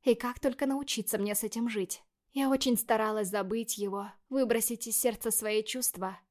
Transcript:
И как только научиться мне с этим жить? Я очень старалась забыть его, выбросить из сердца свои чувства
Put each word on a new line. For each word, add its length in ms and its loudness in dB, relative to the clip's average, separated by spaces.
И 120 6
как 240 -6
только 260 0
научиться 520 -2
мне 180 0
с 80 -2
этим 260 -2
жить? 320 -4
Я 160 2
очень 280 4
старалась 500 2
забыть 500 -2
его, 340 -4
выбросить 580 2
из 100 -2
сердца 320 2
свои 340 2
чувства 560 -4